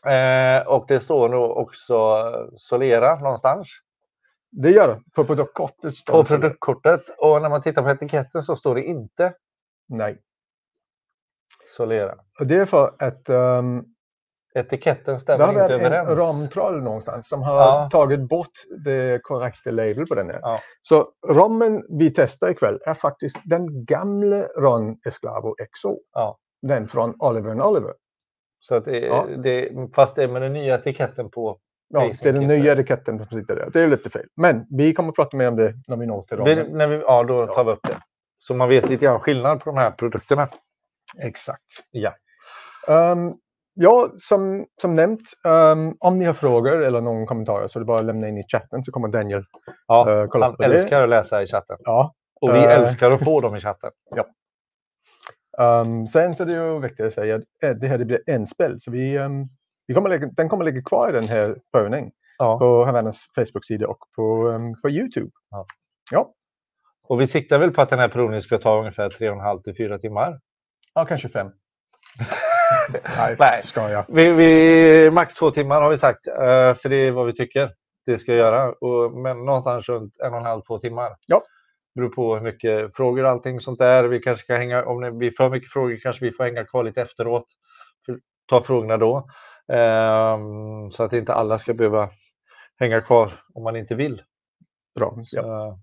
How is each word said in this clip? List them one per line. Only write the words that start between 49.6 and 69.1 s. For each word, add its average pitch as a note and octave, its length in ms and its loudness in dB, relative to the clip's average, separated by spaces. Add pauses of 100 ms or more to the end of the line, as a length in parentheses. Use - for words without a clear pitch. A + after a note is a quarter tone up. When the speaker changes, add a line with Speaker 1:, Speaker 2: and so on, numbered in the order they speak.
Speaker 1:
Ja, A#2 240 6
Speaker 2:
eh, G#2 160 2
kolla B2 180 0
Speaker 1:
han A#2+ 100 -4
Speaker 2:
på - 80 -6
det. C3+ 120 4
Speaker 1:
älskar D#3 280 2
att A#2 60 2
läsa A2 340 2
i F#2+ 40 -6
chatten. - 320 -6
Speaker 2:
Ja. B2 340 0 (280)
Speaker 1:
Och B2+ 140 0
vi - 100 6
Speaker 2:
Eh, A#2+ 60 8
Speaker 1:
älskar A#2+ 400 4
att C3+ 140 2
få D3+ 160 2
dem A2 140 -4
i G2+ 40 -10
chatten. - 320 -10 (240)
Speaker 2:
Ja. A2+ 100 -4 (1300)
Ehm, A#2 480 2
sen E3 280 2
så F#3 80 -6
är E3 40 -4
det F3 60 -4
ju E3 260 -4
viktigt B2 260 -8
att A2 80 -4
säga G#2+ 220 -4
att, A2+ 80 -8 (200)
eh, C#3+ 80 0
det A#2 160 -6
här, C3 100 0
det A#2+ 80 -2
blir A#2+ 240 -4
inspel. A#2+ 520 -4
Så B2 100 -14
vi, C3 260 -4
ehm, C#3 280 -6 (420)
vi B2+ 60 -6
kommer G3 160 2
lägga, C#3+ 180 -2
den D#3+ 220 -4
kommer F#3 160 -2
ligga C3 160 -4
kvar - 280 0
i - 20 -2
den A2+ 160 -2
här G#2+ 300 -2 (160)
prövningen A#2+ 380 -2 (260)
Speaker 1:
Ja. A#2 220 0
Speaker 2:
på B2 260 4
Havanas A#2 400 -4 (100)
Facebook-sida G#2+ 520 -6
och G2+ 100 -8 (180)
på, A2+ 340 -2
ehm, A#2 320 -8
på C#3+ 80 -2
YouTube. C#3+ 400 -6 (200)
Speaker 1:
Ja. G2 160 -14 (460)
Speaker 2:
Ja. - 220 -2 (760)
Speaker 1:
Och B2 120 0
vi C3+ 60 2
siktar D3 320 0
väl E3+ 120 4
på C#3+ 100 0
att C3 80 2
den B2+ 100 -2
här B2 100 4
provningen A2 320 -2
ska A2+ 160 -2
ta G#2+ 220 2
ungefär G#2 300 -6
tre A2 200 -6